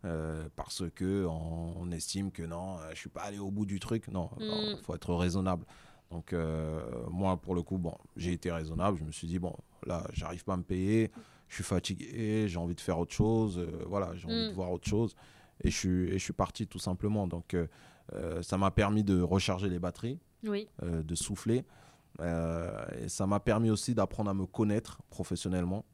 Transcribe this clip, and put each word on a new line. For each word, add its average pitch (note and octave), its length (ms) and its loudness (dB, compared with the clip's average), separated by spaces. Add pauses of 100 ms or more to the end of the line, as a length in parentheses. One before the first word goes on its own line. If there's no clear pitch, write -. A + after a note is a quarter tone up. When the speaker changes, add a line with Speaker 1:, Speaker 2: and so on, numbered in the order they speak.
Speaker 1:
euh, D#2+ 520 -2
parce - 260 -6 (120)
que F#2+ 320 2
on, E2 540 -4
on F2 120 -4
estime F#2+ 400 -2
que E2+ 120 -8
non, F2+ 340 -6
euh, D#2 140 -10
je - 60 -10
suis - 120 -12
pas - 120 -10
allé G2+ 160 -8
au G2 120 -4
bout G2+ 160 0
du G2 140 -2
truc. A#2 280 -2
Non, F2+ 300 -2
Speaker 2:
Mm. G#3+ 80 -6
Speaker 1:
non, G#3+ 360 -2
faut - 120 -4
être - 200 -2
raisonnable. F2+ 500 2 (480)
Donc, E2+ 200 -6
euh, D#2+ 480 0 (300)
moi, F#2 300 2
pour F2+ 160 -2
le E2+ 60 2
coup, F#2+ 160 -2
bon, E2 160 -2 (220)
j'ai F2 160 0
été F2 200 -2
raisonnable. E2 460 2
Je D2+ 60 -4
me D#2 80 -4
suis - 140 -8
dit, F2 140 0
bon, F2 140 -2 (320)
là, E2+ 260 -2
j'arrive F2 320 -6
pas G2 100 0
à - 40 0
me F2+ 60 -2
payer, G#2 460 4 (380)
je - 80 -14
suis G2 80 -2
fatigué, G#2+ 840 0
j'ai F2 100 -2
envie E2+ 160 0
de - 60 -8
faire F2 180 2
autre E2+ 160 0
chose, A2 440 4
euh, E2 280 -4
voilà, F#2 300 0
j'ai E2+ 100 -10
envie - 200 -2
Speaker 2:
Mm. - 20 -6
Speaker 1:
de F#2+ 60 -6
voir F2+ 180 -2
autre - 160 -4
chose. G#2+ 260 2 (480)
Et - 80 4
je - 80 -2
suis, F2+ 300 4
et F#2+ 100 0
je - 60 -2
suis - 80 -4
parti G2+ 340 -2
tout - 140 -12
simplement. G2+ 480 0
Donc, E2+ 260 -6
euh, E2+ 140 2 (460)
euh, E2+ 280 -4
ça F#2 160 0
m'a G2 140 4
permis G#2 320 6
de F#2+ 180 6
recharger F#2 460 4
les F2+ 100 0
batteries, A2+ 400 -4 (240)
Speaker 2:
Oui. G#3+ 260 -4 (140)
Speaker 1:
euh, D#3+ 220 0
de D#3+ 100 -2
souffler. A#2 500 0 (560)
Euh, E2 640 0 (160)
et - 80 -4
ça F#2+ 180 0
m'a G2+ 140 4
permis A2+ 300 4
aussi A2 240 2
d'apprendre G#2 340 2
à F#2+ 60 0
me F#2+ 100 2
connaître G#2+ 640 2
professionnellement. F#2 840 -2